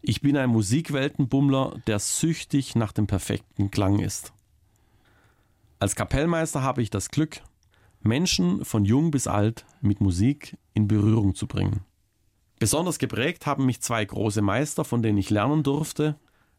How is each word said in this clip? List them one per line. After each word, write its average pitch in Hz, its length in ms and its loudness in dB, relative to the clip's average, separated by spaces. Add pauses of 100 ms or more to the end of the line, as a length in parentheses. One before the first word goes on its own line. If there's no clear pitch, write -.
Ich - 180 -2
bin 143 160 2
ein 131 120 2
Musikweltenbummler, 135 1400 0
der 104 120 0
süchtig - 760 -2
nach 113 160 0
dem 107 160 -2
perfekten 101 640 -4
Klang 101 280 2
ist. - 340 -6 (1500)
Als 101 160 0
Kapellmeister 160 680 0
habe 131 220 0
ich 107 80 -4
das 101 180 -4
Glück, - 320 -2 (640)
Menschen 185 600 2
von 104 200 2
jung 139 260 4
bis 131 160 -2
alt 104 380 0 (160)
mit 101 200 2
Musik 101 560 0 (160)
in 104 140 2
Berührung 107 480 4
zu - 120 -6
bringen. 95 340 -2 (800)
Besonders 156 400 0
geprägt 131 480 -4
haben 139 180 0
mich 123 160 0
zwei 110 240 -2
große 104 380 -2
Meister, 127 420 -2
von 120 160 -2
denen 110 160 2
ich 98 140 0
lernen 135 320 2
durfte, 151 520 -2 (420)